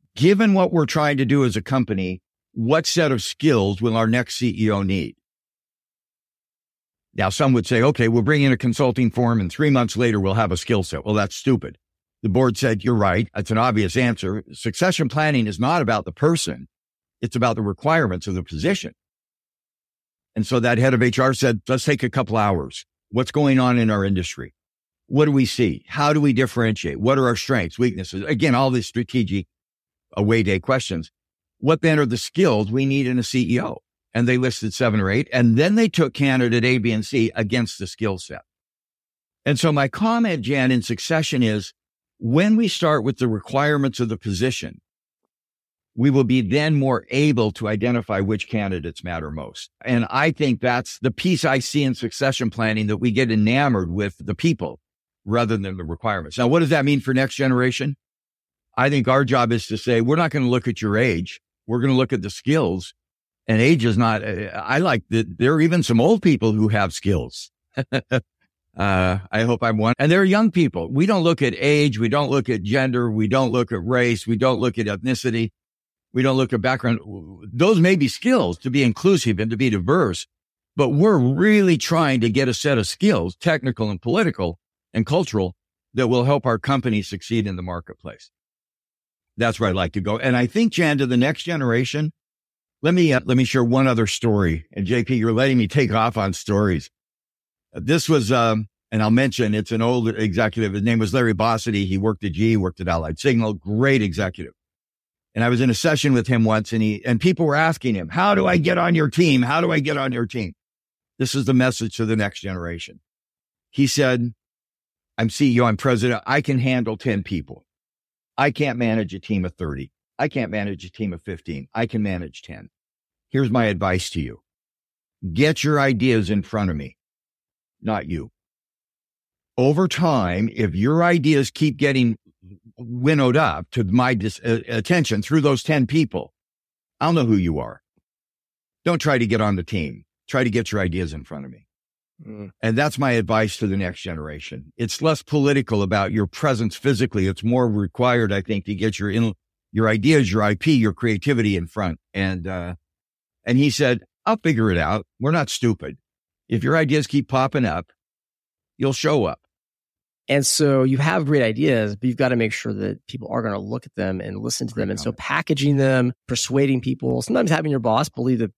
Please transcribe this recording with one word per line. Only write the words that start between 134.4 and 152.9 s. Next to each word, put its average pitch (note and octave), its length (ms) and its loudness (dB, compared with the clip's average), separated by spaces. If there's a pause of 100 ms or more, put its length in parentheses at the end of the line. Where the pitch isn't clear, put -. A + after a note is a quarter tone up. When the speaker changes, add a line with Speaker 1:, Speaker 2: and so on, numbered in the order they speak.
Speaker 1:
attention A#2 540 0
through D3+ 200 0
those C#3 200 2
ten D3 240 0
people, B2 480 -2 (680)
I'll D#3+ 140 0
know D3+ 120 2
who A2 100 4
you E2+ 240 0
are. A1+ 220 -12 (1000)
Don't E3+ 160 0
try C#3+ 200 2
to A#2 80 2
get G#2+ 140 0
on G#2 140 2
the F2+ 80 -4
team. D2+ 420 -6 (220)
Try C3 160 0
to B2 60 2
get A2 220 -2
your G#2 100 -2
ideas F2 320 -2
in D2 100 -12
front C#2 220 -14
of C2 60 -16
me. - 160 -20 (580)
Speaker 2:
Mm. G#2 240 -16 (120)
Speaker 1:
And A2+ 160 0
that's D3 200 -2
my C3 140 0
advice A2 460 0
to A2 100 -2
the G2 100 -2
next F2+ 240 -6
generation. D2+ 760 -12
It's - 260 -6
less D#3 200 0
political C3+ 600 0
about G2 280 0
your G#2+ 140 0
presence A#2 500 -2
physically. G#2+ 520 0
It's F#2+ 160 -4
more A#2+ 260 2
required, A2 640 0
I G2 80 -2
think, G2+ 240 -6
to G#2 100 -4
get G#2 220 -2
your G2+ 140 -4
in-, A2+ 220 0 (380)
your A2 160 2
ideas, A2 440 2
your G#2+ 100 2
I G#2 140 2
P, D#3+ 180 0
your A2 200 4
creativity A2 640 0
in E2+ 120 -4
front. F2 320 -6 (140)
And, F#2+ 340 -4
uh, F2+ 280 -8 (680)